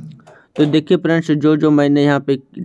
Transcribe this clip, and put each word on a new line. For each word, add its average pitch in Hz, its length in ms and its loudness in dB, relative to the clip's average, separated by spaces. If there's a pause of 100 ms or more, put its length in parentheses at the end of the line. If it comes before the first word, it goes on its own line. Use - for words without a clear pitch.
(560)
तो 151 100 2
देखिए 156 320 0
फ्रेंड्स, 160 340 -2
जो 151 240 0
जो 156 140 0
मैंने 143 340 2
यहाँ 143 160 0
पे 139 160 -4 (280)